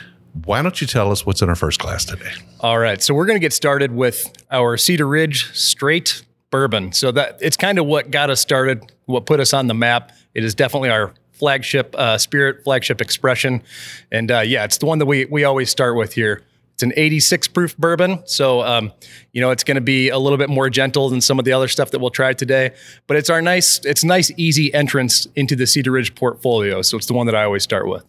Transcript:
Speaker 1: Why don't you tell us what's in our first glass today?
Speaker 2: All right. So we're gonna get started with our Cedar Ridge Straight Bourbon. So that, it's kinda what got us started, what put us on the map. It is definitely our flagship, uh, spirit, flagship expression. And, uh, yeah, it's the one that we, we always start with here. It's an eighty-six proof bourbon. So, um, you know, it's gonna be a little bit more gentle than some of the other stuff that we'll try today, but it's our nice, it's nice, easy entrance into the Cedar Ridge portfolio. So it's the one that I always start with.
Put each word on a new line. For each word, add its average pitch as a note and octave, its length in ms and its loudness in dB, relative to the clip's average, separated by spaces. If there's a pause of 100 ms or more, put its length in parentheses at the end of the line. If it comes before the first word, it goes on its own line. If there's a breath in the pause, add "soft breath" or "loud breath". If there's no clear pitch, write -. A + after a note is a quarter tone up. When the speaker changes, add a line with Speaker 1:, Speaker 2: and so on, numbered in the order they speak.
(460 loud breath)
Speaker 1:
Why A#2 180 0
don't F3+ 180 -2
you C#3 60 -2
tell G#2 240 2
us G2 120 -2
what's - 200 -2
in F2 60 2
our E2+ 60 2
first D#2 240 -2
glass - 260 -6
today? - 260 -12 (300)
Speaker 2:
All A#2 180 0
right. A2 240 0
So D3 100 0
we're E3 140 0
gonna A3 100 2
get E3 160 0
started C#3 380 0
with A#2+ 340 -2 (240)
our A#2+ 280 0
Cedar D#3 300 2
Ridge D3+ 460 -2
Straight - 680 -2 (280)
Bourbon. A2 400 0
So B2+ 220 0
that, C3 260 0
it's - 160 0
kinda F#3+ 260 0
what D3 300 -2
got C#3+ 180 2
us B2+ 120 0
started, C3 400 0 (240)
what B2+ 200 -2
put D3+ 140 2
us C3+ 140 2
on C3+ 140 0
the A2+ 60 0
map. A#2+ 380 0 (240 soft breath)
It A2+ 80 -2
is A2 100 -2
definitely C3 360 0
our G#2+ 240 0 (180)
flagship, C3+ 680 -2
uh, A2+ 200 2
spirit, C#3 480 -2
flagship B2+ 340 0
expression. B2+ 640 -2 (480 loud breath)
And, A2+ 180 -2
uh, A#2+ 120 2
yeah, A2 240 0
it's G#2+ 120 -2
the - 80 -4
one D#3 140 0
that D3 60 2
we, C#3 180 0
we D3 220 0
always C3+ 240 0
start A#2+ 260 0
with A2 160 -2
here. G#2+ 300 -2 (320)
It's - 100 -6
an B2 140 0
eighty-six D#3 500 2
proof F3 300 -2
bourbon. F3 480 0
So, B2+ 380 0
um, A2+ 280 -2 (400 loud breath)
you A#2+ 80 -6
know, B2+ 120 2
it's B2 120 -2
gonna C#3 160 0
be C3 300 2
a C3 100 0
little C#3 180 2
bit C#3 120 0
more C3+ 200 2
gentle C3+ 380 0
than B2+ 140 0
some C3+ 180 2
of A#2+ 60 0
the C3 80 4
other C3 160 2
stuff C#3+ 220 -2
that C3+ 80 -4
we'll B2 100 -2
try C3 240 0
today, C3 380 0 (360 loud breath)
but C#3+ 80 0
it's D3+ 140 0
our E3 120 2
nice, F3 440 2
it's C#3 180 0
nice, F3 320 2
easy D#3 380 2
entrance C#3 540 0 (100)
into C#3 180 0
the B2 100 -2
Cedar C3 260 0
Ridge B2+ 240 -2
portfolio. G#2+ 640 0
So A2+ 160 -2
it's G#2 100 -6
the A#2+ 60 -2
one A#2+ 140 0
that A2 80 0
I G#2+ 100 2
always G2+ 180 -2
start G#2 240 -2
with. F#2+ 220 -6